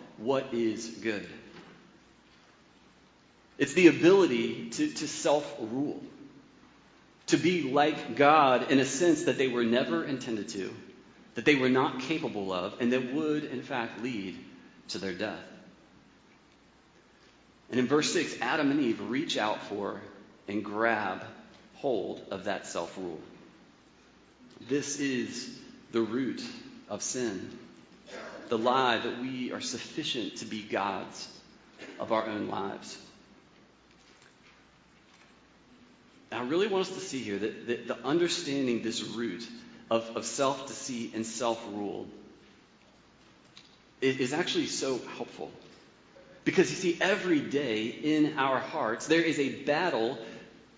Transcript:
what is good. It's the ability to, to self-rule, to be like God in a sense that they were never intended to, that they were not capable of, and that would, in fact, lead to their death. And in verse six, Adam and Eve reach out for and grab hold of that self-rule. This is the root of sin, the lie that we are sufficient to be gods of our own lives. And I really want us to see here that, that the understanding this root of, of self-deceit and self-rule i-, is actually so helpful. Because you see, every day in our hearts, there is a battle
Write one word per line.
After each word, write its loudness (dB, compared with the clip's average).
what 0
is 0
good. -6
It's 0
the 12
ability 6
to, 0
to -6
self-rule, -2
to 6
be 2
like 2
God 8
in 6
a 6
sense 4
that 2
they 2
were 0
never 2
intended -6
to, -6
that -6
they 8
were 4
not 4
capable -2
of, -2
and 4
that 0
would, 0
in -8
fact, -6
lead -6
to -8
their -6
death. -6
And 2
in 4
verse 4
six, 0
Adam 2
and 4
Eve 2
reach -2
out 0
for -4
and -2
grab 0
hold -4
of -6
that -2
self-rule. -6
This -2
is -4
the 2
root -2
of -6
sin, -4
the 2
lie 4
that -4
we -4
are -6
sufficient -6
to -10
be -8
gods -4
of -2
our 2
own -4
lives. -6
And -6
I -4
really 2
want 0
us -8
to -8
see -6
here -2
that, -4
that -2
the -4
understanding 0
this -4
root -6
of, 0
of -4
self-deceit -4
and -2
self-rule -4
i-, 4
is 0
actually 0
so -2
helpful. -10
Because 4
you -4
see, 0
every 2
day -2
in 2
our 2
hearts, -2
there 6
is 2
a -2
battle 2